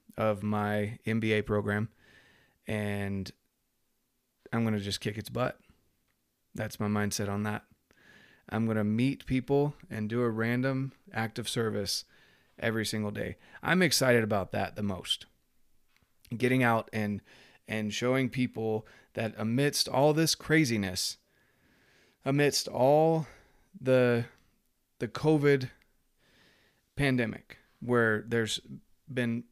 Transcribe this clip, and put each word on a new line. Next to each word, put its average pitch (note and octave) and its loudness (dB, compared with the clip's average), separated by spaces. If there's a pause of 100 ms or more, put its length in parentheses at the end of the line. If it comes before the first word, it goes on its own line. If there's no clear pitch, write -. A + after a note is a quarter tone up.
(160)
of G#2+ 0
my G#2 -2
M A2+ 0
B A2 2
A G#2+ 2
program, G#2 0 (800)
and G2+ -4 (1200)
I'm A#2 0
gonna A2 0
just G2 -4
kick G#2+ -6
its A2 -10
butt. A#2+ -4 (920)
That's - -8
my G#2+ -2
mindset G#2 -2
on G2+ -2
that. G#2+ -6 (840)
I'm A2 -2
gonna A2 0
meet A#2 0
people C#3 0 (140)
and G#2+ -6
do A#2+ -2
a A#2+ 2
random B2 -2 (200)
act A2 -6
of A2 -6
service G#2+ -2 (540)
every A2 -2
single G#2 -4
day. G#2+ -6 (260)
I'm F3+ 2
excited B2 4
about G#2 -2
that G2+ -4
the G#2+ -8
most. - -4 (1120)
Getting B2 2
out A2+ 2
and, G#2 -2 (480)
and G#2+ -4
showing B2+ 0
people A2 -2 (300)
that A2 -4
amidst A#2+ 0
all C#3+ 4
this D#3 2
craziness, A#2 2 (1080)
amidst C#3 0
all D#3 4 (540)
the, B2 4 (720)
the A#2+ -4
covid C#3+ 2 (1300)
pandemic, B2+ -2 (220)
where A2+ 2
there's A#2 -2 (520)
been A#2+ -2